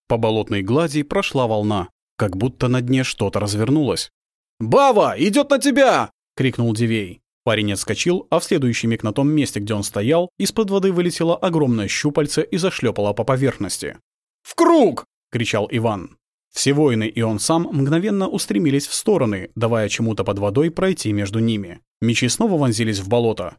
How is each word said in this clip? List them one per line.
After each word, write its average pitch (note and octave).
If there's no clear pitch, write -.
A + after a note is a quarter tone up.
По A#2+
болотной A2
глади C#3+
прошла C#3
волна, G#2
как F#2+
будто B2
на B2+
дне C3
что-то G#2
развернулось. G#2+
«Бава, F3+
идет G#3+
на C#4
тебя!» A#3+
крикнул A#2+
Дивей. A2
Парень G#2+
отскочил, F3
а D#3+
в -
следующий B2+
миг A2+
на A2
том C#3
месте, D3
где G#2
он G#2
стоял, D3
из-под G3
воды G3
вылетело E3+
огромное C3
щупальце D3
и -
зашлепало A2+
по G#2+
поверхности. B2+
«В -
круг!» E4
кричал A2
Иван. A2
Все -
воины B2
и A#2
он A2
сам E3
мгновенно F3+
устремились E3+
в -
стороны, A2+
давая A2+
чему-то A2+
под G2+
водой A2+
пройти E3+
между G2+
ними. G#2+
Мечи A#2
снова G3
вонзились A2
в F#2+
болото, A2